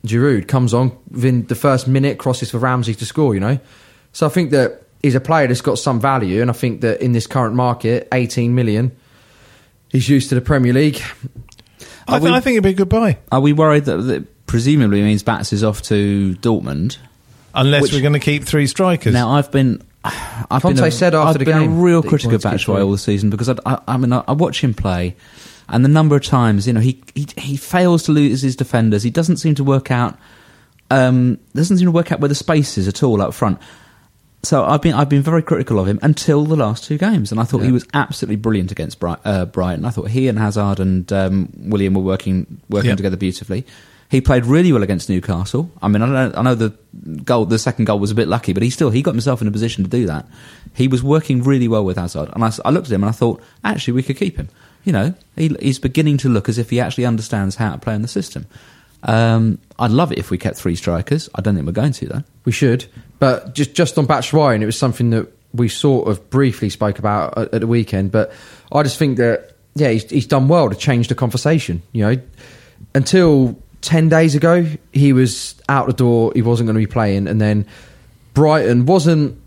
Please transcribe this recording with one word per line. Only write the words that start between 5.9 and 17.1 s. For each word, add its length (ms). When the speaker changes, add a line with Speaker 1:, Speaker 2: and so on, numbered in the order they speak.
Speaker 1:
value, 440
and 80
I 20
think 300
that 180
in 120
this 140
current 280
market, 580
eighteen 420
million, 400
he's 200
used 200
to 60
the 80
Premier 320
League. 260
Speaker 2:
I, 100
Speaker 3:
Are 40
Speaker 2:
th-, 100
Speaker 3:
we, 60
Speaker 2:
I 40
think 140
it'd 100
be 60
a 40
good 160
buy. 280
Speaker 3:
are 80
we 120
worried 340
that, 100
that 500
presumably 560
means 200
Bats 300
is 100
off 200
to 540
Dortmund? 640